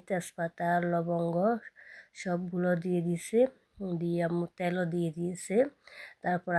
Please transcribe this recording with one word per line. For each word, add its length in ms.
তেজপাতা, 640
লবঙ্গ 440
সবগুলো 480
দিয়ে 240
দিছে, 320
দিয়ে 300
আম্মু 180
তেলও 300
দিয়ে 260
দিয়েছে। 460
তারপর 380